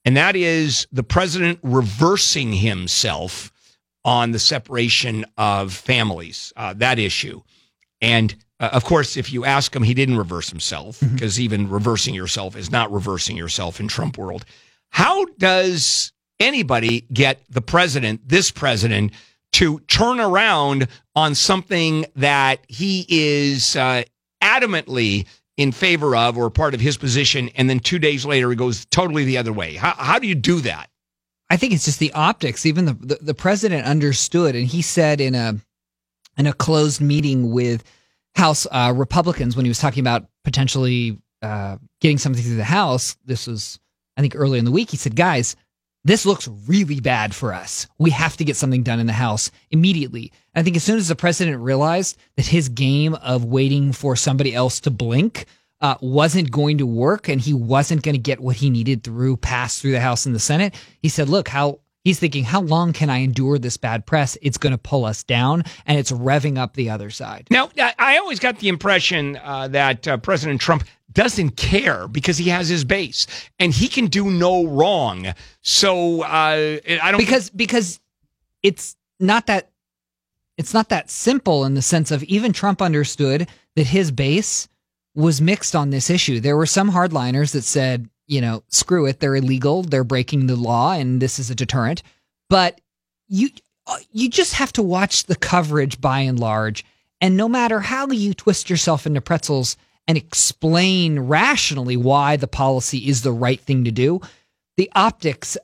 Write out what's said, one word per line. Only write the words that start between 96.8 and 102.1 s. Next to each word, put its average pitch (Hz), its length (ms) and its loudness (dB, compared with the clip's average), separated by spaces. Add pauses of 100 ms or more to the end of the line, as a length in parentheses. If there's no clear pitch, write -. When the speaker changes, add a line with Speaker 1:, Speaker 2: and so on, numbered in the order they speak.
Speaker 2:
and 185 160 4
no 220 100 2
matter 233 340 0
how 262 260 -4
you 208 260 -2
twist - 340 0
yourself 165 380 0
into 147 160 -2
pretzels 139 560 -2 (280)
and 160 120 2
explain 165 1000 2
rationally 143 800 0
why 139 400 2